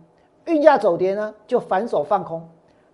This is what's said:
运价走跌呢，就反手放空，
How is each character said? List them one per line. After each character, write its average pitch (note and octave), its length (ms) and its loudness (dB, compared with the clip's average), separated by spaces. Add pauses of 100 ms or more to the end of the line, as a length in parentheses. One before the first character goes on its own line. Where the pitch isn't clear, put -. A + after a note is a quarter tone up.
(460)
运 D#4+ 140 0
价 C#4+ 160 6
走 F#3 220 0
跌 F#3 160 -2
呢， G#3+ 220 -8 (100)
就 A#3+ 140 -2
反 G#3 280 -4
手 E3 160 -2
放 F#3+ 200 -2
空， E3 260 -12 (440)